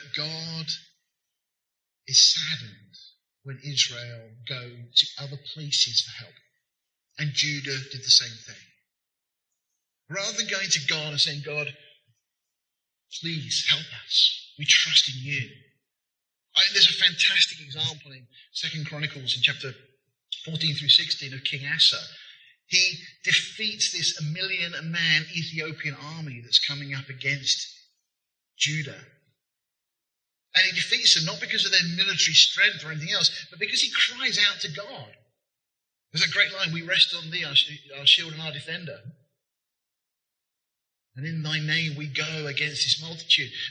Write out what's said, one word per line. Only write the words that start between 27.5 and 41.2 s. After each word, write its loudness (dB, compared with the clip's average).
Judah. -2
And 6
he 0
defeats 4
them 4
not -4
because 0
of -2
their 6
military 2
strength 6
or -8
anything -6
else, 0
but -18
because 0
he 2
cries 0
out 2
to -6
God. -12
There's 2
a 0
great 2
line, -2
"We -4
rest 2
on -10
thee, -4
our -2
sh-, 2
our -10
shield 4
and -10
our -6
defender. -10
And -8